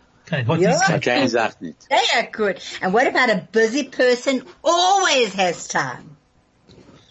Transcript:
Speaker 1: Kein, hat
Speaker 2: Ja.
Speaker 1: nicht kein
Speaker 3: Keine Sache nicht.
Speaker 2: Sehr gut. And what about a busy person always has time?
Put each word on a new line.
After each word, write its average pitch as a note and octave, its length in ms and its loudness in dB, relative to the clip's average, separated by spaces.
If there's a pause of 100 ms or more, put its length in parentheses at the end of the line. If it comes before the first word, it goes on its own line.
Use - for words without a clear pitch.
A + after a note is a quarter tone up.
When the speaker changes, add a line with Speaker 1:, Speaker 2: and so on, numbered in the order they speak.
(260)
Speaker 1:
Kein, C3 200 -4
hat D#3 140 0
Speaker 2:
Ja. G3 100 4
Speaker 1:
nicht D#4 160 2
kein - 140 0
Speaker 3:
Keine - 280 0
Sache G3+ 320 -2
nicht. D#2+ 220 -12
Speaker 2:
Sehr D4 500 0
gut. G3+ 280 -4 (200)
And F#3 120 -2
what A#3+ 140 2
about D#4 240 2
a F#3+ 220 -2
busy A3+ 320 0
person B3 580 0 (200)
always F4 720 2
has F#3 340 -2
time? - 480 -6 (960)